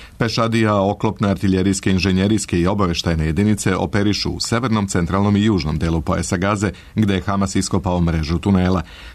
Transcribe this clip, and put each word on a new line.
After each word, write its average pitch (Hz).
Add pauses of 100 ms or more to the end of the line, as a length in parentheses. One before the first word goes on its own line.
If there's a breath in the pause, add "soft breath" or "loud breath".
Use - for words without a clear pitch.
(180 loud breath)
Pešadija, 113
oklopne, 101
artiljerijske, 95
inženjerijske 95
i 85
obaveštajne 87
jedinice 98
operišu 98
u 69
severnom, 113
centralnom 98
i 101
južnom 80
delu 82
pojasa 85
Gaze, 107 (240 loud breath)
gde 101
je 92
Hamas 98
iskopao 92
mrežu 82
tunela. 92 (340 loud breath)